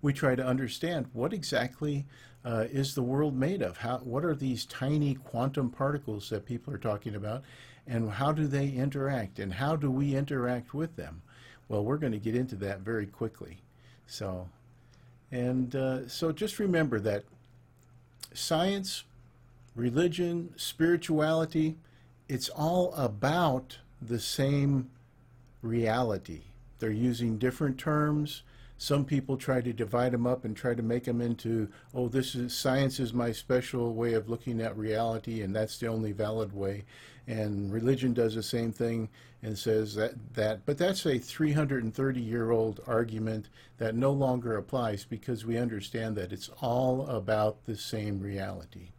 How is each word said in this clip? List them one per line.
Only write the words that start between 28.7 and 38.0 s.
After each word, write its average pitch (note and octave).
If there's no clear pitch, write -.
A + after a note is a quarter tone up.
Some C#3+
people C3+
try C3
to A#2+
divide A#2+
'em A#2+
up B2+
and A2
try A#2+
to A#2
make A#2+
'em A#2
into, A2+
"Oh, B2
this C3
is, B2
science C3+
is A#2+
my A#2+
special A#2+
way A#2
of A2
looking A#2
at A2
reality, A2
and G2
that's G#2+
the A#2+
only A2
valid G#2+
way. G2
And G#2
religion B2+